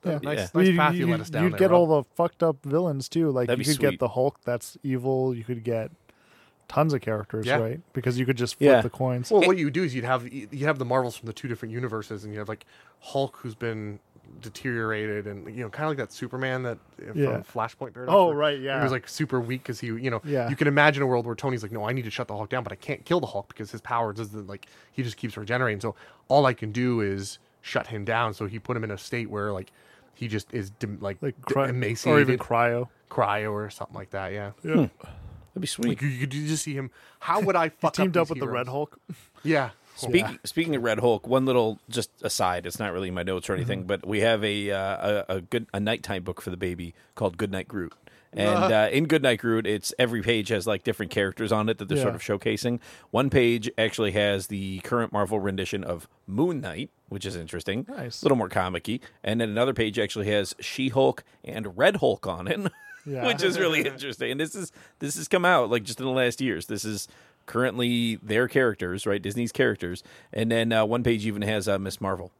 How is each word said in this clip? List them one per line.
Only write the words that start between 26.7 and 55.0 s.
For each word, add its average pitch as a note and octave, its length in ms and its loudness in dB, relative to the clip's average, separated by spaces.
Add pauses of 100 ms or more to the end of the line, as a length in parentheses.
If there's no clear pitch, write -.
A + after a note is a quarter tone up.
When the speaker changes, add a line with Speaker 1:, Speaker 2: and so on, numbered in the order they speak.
Speaker 2:
do B2 280 2
is G2 380 -4 (220)
shut - 280 -4
him G#2+ 160 -8
down." A2+ 300 0
So G#2+ 120 -6
he G#2 120 -8
put A#2+ 180 -4
him A2+ 80 -4
in G#2+ 60 -6
a G2 80 -8
state A#2 320 -6
where, G#2 220 -4
like, F#2+ 200 -8 (420)
he A#2+ 140 -8
just G#2+ 240 -4
is G2+ 180 -6
dem-, G#2 300 -8
like, G2 200 -6
Speaker 1:
Like C3+ 140 -6 (120)
Speaker 2:
d-, C3+ 80 -2
Speaker 1:
cry-, C3+ 140 2
Speaker 2:
emaciated. B2+ 500 2
Speaker 1:
or - 20 8
even C3 180 4
cryo. A#2+ 500 0 (220)
Speaker 2:
Cryo G#2+ 420 0
or G#2 180 -6
something - 260 -12
like G2+ 140 -14
that, F#2+ 220 -8
yeah. G2+ 200 -8 (100)
Speaker 1:
Yeah. D#3 120 -4
Speaker 3:
Hmm. D#3+ 100 6 (680)
That'd F#3+ 60 -8
be F#3 60 -6
sweet. - 220 -2
Speaker 2:
Like, A#2 140 -2
you, C#3+ 60 0
you B2+ 120 -4
could C3+ 100 -4
just D3+ 320 -4
see D3 120 -8
him, C3+ 160 -6 (300)
"How F#3 200 2
would F#3+ 160 2
I E3 80 4
Speaker 1:
<laughs> D#3+ 40 0
He - 100 -4
Speaker 2:
fuck D#3+ 140 2
Speaker 1:
teamed F#3 240 2
Speaker 2:
up E3+ 60 6
Speaker 1:
up D#3 60 0
Speaker 2:
these - 20 -4
Speaker 1:
with D#3 100 -4
the C3+ 60 -2
Speaker 2:
heroes?" A#2+ 80 -4 (120)
Speaker 1:
Red - 20 -10
Hulk. C#3+ 360 -6
<laughs> - 400 -20
Speaker 2:
Yeah. C#3+ 260 2 (240)
Speaker 3:
Speaking, E3 260 2
Speaker 1:
Yeah. G#3 240 -4
Speaker 3:
speaking E3 320 -2
of B2 60 -2
Red A2+ 180 2
Hulk, A#2 260 4
one C3 180 4
little A#2+ 340 2 (120)
just - 200 -4 (120)
aside. F2+ 420 0
It's F2 140 -8
not G#2 160 -2
really F#2+ 140 -4
in F2+ 60 -4
my F2+ 100 -2
notes F#2 260 -4
or G2+ 40 0
anything, G2+ 260 -2
Speaker 1:
Mm-hmm. F#2 80 -8
Speaker 3:
but F#2+ 180 -2
we G#2 140 0
have A2+ 220 4
a, G#2 280 0
uh, G2 580 0
a, F#2 80 -2
a F#2+ 60 -4
good, A2+ 320 -4
a G2 60 -2
nighttime G#2 420 -2
book F2 180 -8
for - 80 -8
the F2+ 80 -6
baby F2+ 380 -6 (200)
called F#2 220 -2
Goodnight F#2+ 320 -4
Groot. F2+ 240 -6 (400)
And, G#2 160 0
Speaker 2:
Uh-huh. A2+ 260 4
Speaker 3:
uh, G#2+ 160 6
in C#3 160 4
Goodnight C3+ 340 4
Groot, A2+ 260 2
it's G2+ 320 -2
every A#2 240 2
page A2 260 2
has, G#2 180 0
like, G#2 160 0
different G#2+ 300 -2
characters G2+ 400 0
on G#2+ 160 2
it A2+ 80 0
that G2+ 140 -10
they're D3 80 2
sort B2+ 140 0
Speaker 1:
Yeah. A2+ 40 -6
Speaker 3:
of G#2+ 60 -10
showcasing. A2+ 580 -2 (300)
One C3 180 2
page A#2 480 4
actually A2 360 0
has G2+ 340 2
the F#2+ 320 -6
current A2+ 340 -2